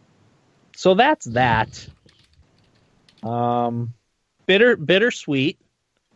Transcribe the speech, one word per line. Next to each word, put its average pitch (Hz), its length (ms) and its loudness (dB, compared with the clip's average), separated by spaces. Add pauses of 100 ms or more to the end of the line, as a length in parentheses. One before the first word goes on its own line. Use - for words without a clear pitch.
(760)
So 185 180 2
that's 269 320 2
that. 117 600 -2 (1400)
Um, 120 720 -4 (520)
bitter, 214 300 4
bittersweet. 165 840 -2 (580)